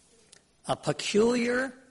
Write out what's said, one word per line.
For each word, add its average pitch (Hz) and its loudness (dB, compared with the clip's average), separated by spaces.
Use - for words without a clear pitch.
A 131 0
peculiar 240 0